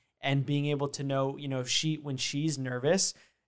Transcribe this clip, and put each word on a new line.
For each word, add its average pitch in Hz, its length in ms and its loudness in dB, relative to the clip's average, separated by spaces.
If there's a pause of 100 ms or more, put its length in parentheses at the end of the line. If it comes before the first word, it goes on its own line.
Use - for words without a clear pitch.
(200)
and 139 260 2
being 143 200 2
able 143 240 0
to 143 140 -6
know, 135 340 0
you 143 100 -10
know, 131 140 -2
if 123 80 -6
she, 156 260 0
when 147 220 -6
she's 143 400 -2
nervous, 131 560 2 (340)